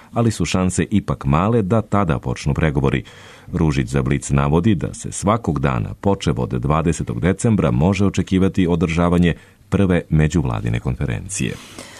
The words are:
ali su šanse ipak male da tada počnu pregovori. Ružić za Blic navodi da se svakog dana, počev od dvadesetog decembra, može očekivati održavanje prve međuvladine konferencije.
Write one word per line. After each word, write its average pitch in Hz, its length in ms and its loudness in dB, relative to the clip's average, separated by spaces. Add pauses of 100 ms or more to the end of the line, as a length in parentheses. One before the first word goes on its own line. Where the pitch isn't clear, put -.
(140)
ali 117 180 2
su 87 140 -2
šanse 92 460 0
ipak 82 340 -2
male 95 360 2
da 107 200 0
tada 98 380 0
počnu 67 340 -4
pregovori. 67 500 0 (500)
Ružić 76 340 0
za 67 140 -2
Blic 69 280 -2
navodi 76 460 2
da 71 180 -6
se - 180 -12
svakog 98 480 -2
dana, 95 420 -2
počev 104 400 0
od 120 80 -2
dvadesetog 76 720 -2
decembra, 92 500 2
može 92 340 2
očekivati 92 640 2
održavanje 87 680 2 (340)
prve 92 400 2
međuvladine 65 680 0
konferencije. 58 760 -6 (460)